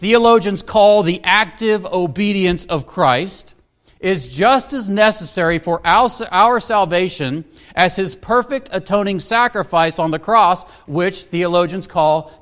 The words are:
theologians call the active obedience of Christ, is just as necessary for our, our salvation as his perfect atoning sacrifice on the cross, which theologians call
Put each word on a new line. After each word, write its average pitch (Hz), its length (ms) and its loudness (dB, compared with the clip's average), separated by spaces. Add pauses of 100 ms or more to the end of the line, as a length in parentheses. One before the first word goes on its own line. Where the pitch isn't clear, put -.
theologians 220 640 2
call 208 400 4
the 175 200 -2
active 208 640 0
obedience 180 800 -2
of 151 220 -6
Christ, 160 680 -2 (460)
is 180 260 -4
just 202 460 0
as 226 180 -6
necessary 190 680 0
for 165 260 -4
our, 220 260 4 (220)
our 226 260 4
salvation 175 840 -2 (320)
as 180 180 2
his 190 220 -6
perfect 247 560 -4
atoning 190 480 -2
sacrifice 180 800 0
on 160 100 0
the 160 80 -4
cross, 202 460 2 (240)
which 175 360 -4
theologians 175 640 -2
call 156 560 0